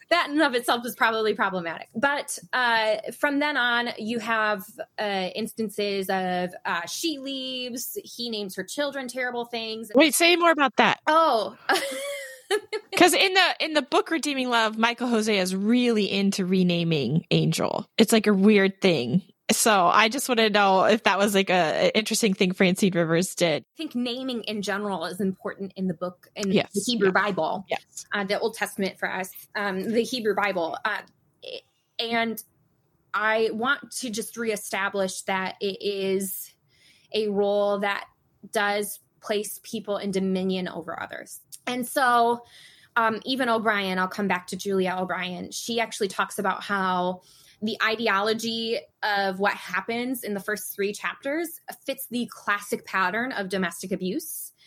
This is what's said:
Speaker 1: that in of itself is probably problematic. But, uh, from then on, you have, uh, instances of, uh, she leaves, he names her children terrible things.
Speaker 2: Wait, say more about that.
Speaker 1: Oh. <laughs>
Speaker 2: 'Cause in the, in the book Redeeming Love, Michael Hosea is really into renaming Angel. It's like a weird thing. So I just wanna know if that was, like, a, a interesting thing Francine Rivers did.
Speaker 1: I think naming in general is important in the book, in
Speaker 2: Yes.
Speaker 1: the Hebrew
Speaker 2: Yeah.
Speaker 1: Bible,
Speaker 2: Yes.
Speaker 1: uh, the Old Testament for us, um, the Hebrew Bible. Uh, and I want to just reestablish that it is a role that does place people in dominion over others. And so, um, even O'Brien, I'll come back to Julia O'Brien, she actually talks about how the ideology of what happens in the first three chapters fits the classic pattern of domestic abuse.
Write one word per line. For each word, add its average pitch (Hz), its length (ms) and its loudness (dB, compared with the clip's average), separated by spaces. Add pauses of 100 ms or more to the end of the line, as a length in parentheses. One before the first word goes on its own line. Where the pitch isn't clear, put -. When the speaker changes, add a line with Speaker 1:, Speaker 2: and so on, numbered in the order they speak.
Speaker 1:
that 330 200 2
in 294 120 0
of 285 120 2
itself 240 320 0
is 220 100 -8
probably 226 380 2
problematic. 185 600 -4
But, 277 420 -2 (160)
uh, 226 440 2 (200)
from 285 220 2
then 294 180 0
on, 240 400 2
you 226 220 -4
have, 214 440 0 (360)
uh, 196 340 -2
instances 202 760 -4
of, 180 420 0 (140)
uh, 170 200 -2
she 302 320 -6
leaves, 262 840 -8
he 240 260 -10
names 208 280 -8
her 185 60 -6
children 277 440 -6
terrible 247 380 -6
things. 226 500 -10
Speaker 2:
Wait, 285 180 8
say 339 220 6
more 339 160 6
about 294 260 2
that. 208 300 4
Speaker 1:
Oh. 311 500 2 (100)
<laughs> - 0 - (1300)
Speaker 2:
'Cause 330 160 8
in 381 200 4
the, 359 280 4
in 320 120 -2
the 302 80 2
book 330 300 0
Redeeming 269 380 -2
Love, 220 280 2
Michael 233 300 0
Hosea 214 340 2
is 185 140 0
really 220 560 2
into 196 340 0
renaming 170 840 2
Angel. - 560 0 (100)
It's - 160 6
like 220 140 4
a 214 60 6
weird 196 460 4
thing. 151 440 2 (280)
So 202 360 4
I - 220 6
just 269 200 -4
wanna 226 220 4
know 196 340 6
if 220 180 4
that 190 140 4
was, 202 160 4
like, 196 160 4
a, 165 380 4
a - 100 2
interesting 214 380 2
thing 185 180 2
Francine 185 400 4
Rivers 170 400 2
did. 160 300 0
Speaker 1:
I - 140 -20
think 311 180 -8
naming 247 480 -4
in 214 180 -6
general 196 440 -4
is 180 140 -8
important 196 560 -4
in 190 120 -4
the 180 80 -2
book, 180 400 -10
in 196 160 -2
Speaker 2:
Yes. 185 220 2
Speaker 1:
the 202 80 -2
Hebrew 208 260 0
Speaker 2:
Yeah. 190 40 4 (120)
Speaker 1:
Bible, 185 460 -2
Speaker 2:
Yes. - 440 -8
Speaker 1:
uh, 202 100 -2
the 196 160 -2
Old 220 160 -4
Testament 196 440 -4
for 196 120 -4
us, 190 200 -8 (240)
um, 196 280 -4
the 226 200 0
Hebrew 220 320 -2
Bible. 190 500 -2
Uh, 208 140 -4 (1000)
and 226 420 -2 (720)
I 220 380 2
want 247 480 -2
to 254 100 -8
just 220 280 -8
reestablish 202 840 -4
that 190 360 -4
it 196 220 -6
is 196 720 -4 (600)
a 214 160 0
role 202 500 2
that 202 260 -2 (460)
does 202 480 -2 (220)
place 208 420 -6
people 202 340 -6
in 202 140 -4
dominion 185 560 0
over - 340 -10
others. - 380 -12 (260)
And 247 220 -4
so, 240 560 4 (520)
um, 226 300 2
even 262 240 -2
O'Brien, 202 500 2
I'll 185 100 2
come 202 180 -2
back 180 200 0
to 190 100 -8
Julia 185 420 0
O'Brien, 180 520 -6
she - 280 -6
actually 220 300 -2
talks 190 300 -4
about 196 240 -2
how 185 580 0 (400)
the 220 200 -4
ideology 220 960 0 (240)
of 196 380 0
what 202 140 2
happens 240 720 -6
in 208 80 -4
the 190 80 -6
first 208 340 -8
three 202 160 -2
chapters 277 720 -6 (240)
fits 269 260 -6
the 233 180 -4
classic 202 560 -6
pattern 202 460 -2
of 202 160 -6
domestic 190 460 -4
abuse. - 580 -6 (160)